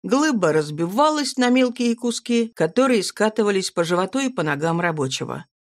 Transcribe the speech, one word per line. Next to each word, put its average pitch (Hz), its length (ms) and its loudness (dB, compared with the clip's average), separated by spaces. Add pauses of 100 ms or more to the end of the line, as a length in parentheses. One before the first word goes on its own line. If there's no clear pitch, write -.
глыба 226 500 2
разбивалась 180 840 0
на 247 120 2
мелкие 247 460 2
куски, 233 600 -2
которые 226 480 2
скатывались 208 680 0
по 175 140 -2
животу 180 340 0
и 269 120 -2
по 220 120 -6
ногам 160 400 -2
рабочего. 139 640 -4 (300)